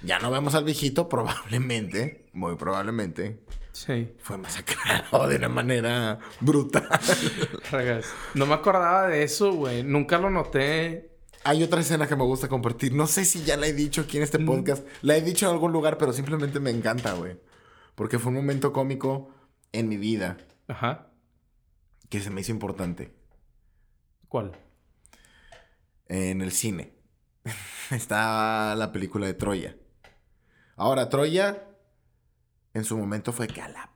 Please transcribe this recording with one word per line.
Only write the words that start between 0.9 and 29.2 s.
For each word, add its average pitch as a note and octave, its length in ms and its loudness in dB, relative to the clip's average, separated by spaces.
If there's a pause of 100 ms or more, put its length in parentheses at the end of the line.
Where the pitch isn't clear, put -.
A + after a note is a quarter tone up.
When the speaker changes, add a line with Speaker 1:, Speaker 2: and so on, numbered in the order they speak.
Speaker 1:
probablemente. A#2 1300 -2
Muy F2 220 -4
probablemente. G2 840 -4 (320)
Speaker 2:
Sí. A#2 480 -4
Speaker 1:
Fue - 200 -10
masacrado - 880 0
de C#3 80 2
una B2 140 0
manera A#2+ 680 0 (220)
brutal. C#3+ 500 4 (800)
Speaker 2:
Ragas. B2 360 0 (280)
No C#3 140 2
me D3+ 80 6
acordaba F#3 520 4
de D3+ 140 4
eso, F#3 320 2
güey. B2+ 300 -2
Nunca C#3+ 340 2
lo F#3+ 140 2
noté. D#3+ 800 0 (320)
Speaker 1:
Hay D3+ 180 4
otra E3+ 200 4
escena D3+ 260 2
que D3 80 2
me C3+ 80 2
gusta B2+ 240 2
compartir. A#2+ 460 0
No D3 120 4
sé F#3 200 2
si E3 180 2
ya D3 140 2
la D3 100 0
he D#3 60 0
dicho D3 280 0
aquí D3 160 -2
en D3 60 4
este D3 160 2
Speaker 2:
Mm. D#3+ 80 2
Speaker 1:
podcast. C3+ 400 0 (160)
La D3 140 6
he D#3+ 40 4
dicho E3+ 240 0
en F3+ 60 4
algún E3+ 200 2
lugar, D#3 280 2
pero C3 140 4
simplemente C#3+ 460 -2
me C3+ 120 0
encanta, A#2 420 0
güey. F2+ 260 -6 (540)
Porque A2 240 -2
fue A#2+ 120 0
un B2+ 80 0
momento C#3 360 0
cómico C3+ 580 -2 (400)
en A2+ 180 0
mi G#2+ 80 -2
vida G2+ 400 -2 (300)
Speaker 2:
Ajá. B2 400 -4 (1000)
Speaker 1:
que G2+ 120 -4
se G2+ 80 -8
me G2 120 -6
hizo A2+ 100 -4
importante. F#2+ 640 -6 (1120)
Speaker 2:
¿Cuál? G#2 240 -4 (1600)
Speaker 1:
En F#2+ 340 -2
el F#2 100 -4
cine. - 420 -4 (500)
<laughs> - 460 -12
Está A2 840 0
la A2 160 -2
película G2 340 -4